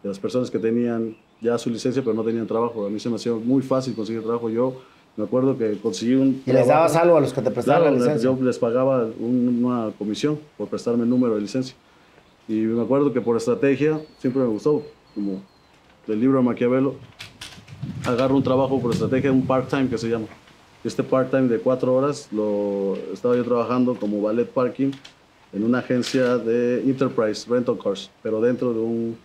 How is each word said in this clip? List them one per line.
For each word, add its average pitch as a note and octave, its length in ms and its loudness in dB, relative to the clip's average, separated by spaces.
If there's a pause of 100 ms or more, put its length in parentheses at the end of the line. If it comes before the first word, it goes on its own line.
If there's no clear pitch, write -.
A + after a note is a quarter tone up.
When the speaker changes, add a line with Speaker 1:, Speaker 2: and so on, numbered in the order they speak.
Speaker 1:
de G2+ 80 -8
las F#2+ 120 -8
personas A#2+ 280 -2
que A2 120 -4
tenían A2+ 560 -2 (260)
ya A#2 160 0
su A#2+ 120 -4
licencia, A#2 320 -2
pero A2 120 0
no A2 80 -2
tenían A2+ 240 -2
trabajo. A2+ 400 -2
A G2+ 40 -4
mí G#2+ 100 -6
se - 80 -4
me A2+ 80 -2
hacía A#2 160 -2
muy A#2+ 300 2
fácil C3 320 -2
conseguir A2 280 -6
trabajo. A#2 260 -2
Yo B2+ 320 -2 (360)
me G#2+ 80 -4
acuerdo C3 340 2
que A2 200 0
conseguí A2+ 360 0
un C3+ 320 2
Speaker 2:
¿Y B2 60 0
les B2 160 6
dabas D3+ 240 6
Speaker 1:
trabajo. E3 60 4
Speaker 2:
algo E3+ 180 6
a D3 40 6
los C3 120 0
que C3 100 -2
te A#2+ 80 2
prestaban C3 320 4
la D#3 60 6
Speaker 1:
Claro, B2+ 160 4
Speaker 2:
licencia? A#2+ 260 2
Speaker 1:
yo C3 140 0
les B2 140 0
pagaba B2 500 2 (100)
un, B2 460 2
una A#2+ 340 0
comisión G#2+ 400 -2 (180)
por G#2 120 -6
prestarme A#2 340 -2
el A#2+ 80 2
número B2+ 240 2
de G#2 60 0
licencia. B2+ 340 -4 (720)
Y A2 60 -6
me A2 280 0
acuerdo C#3 320 2
que B2+ 80 0
por A#2 160 0
estrategia, C#3 640 0 (180)
siempre C3 220 -2
me B2 80 0
gustó, A#2+ 360 -2 (300)
como G2 280 -6 (640)
del G#2+ 140 -2
libro C3+ 180 4
de B2+ 60 4
Maquiavelo, B2 500 0 (1120)
agarro C3 300 2
un C3+ 60 2
trabajo C3 380 0
por A#2+ 120 -2
estrategia, B2+ 400 0
un B2+ 140 2
part-time C3 420 0
que A2+ 100 -4
se A2+ 100 -4
llama. A2+ 180 -4 (580)
Y A#2 40 -4
este - 140 -4
part-time C3 460 2
de A2+ 100 2
cuatro B2+ 360 0
horas C3+ 360 0
lo G2+ 680 -2 (160)
estaba B2 240 0
yo B2 80 0
trabajando A#2+ 520 0
como G#2 260 -2
valet A2+ 260 0
parking C3 440 -2 (600)
en G2+ 120 -2
una B2 160 2
agencia B2 580 0
de A#2+ 440 0
Enterprise B2 680 0
Rental A#2+ 280 0
Cars, G2 340 -6 (120)
pero A2 180 -2
dentro B2 320 0
de A2+ 60 -2
un A#2 460 -2